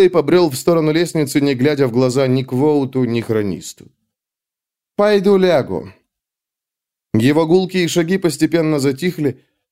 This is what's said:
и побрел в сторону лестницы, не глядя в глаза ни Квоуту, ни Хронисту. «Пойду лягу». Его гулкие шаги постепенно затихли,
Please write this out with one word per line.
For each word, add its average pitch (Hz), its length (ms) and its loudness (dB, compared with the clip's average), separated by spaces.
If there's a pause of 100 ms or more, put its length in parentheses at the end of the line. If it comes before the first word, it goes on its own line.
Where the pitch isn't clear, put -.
и 185 40 4
побрел 170 400 2
в 131 60 -6
сторону 156 380 0
лестницы, 156 480 -2
не 139 160 0
глядя 139 320 0
в 110 40 -4
глаза 131 360 0
ни 127 160 0
Квоуту, 135 600 0
ни 117 160 -2
Хронисту. 104 720 -6 (1040)
«Пойду 202 420 2
лягу». 151 560 0 (1200)
Его 147 320 2
гулкие 180 420 0
шаги 175 280 0
постепенно 156 600 0
затихли, 143 640 -4 (320)